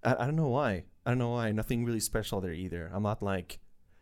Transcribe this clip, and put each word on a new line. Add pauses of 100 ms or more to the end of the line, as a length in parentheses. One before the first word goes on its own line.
I,
I
don't
know
why. (220)
I
don't
know
why.
Nothing
really
special
there
either.
I'm
not,
like, (440)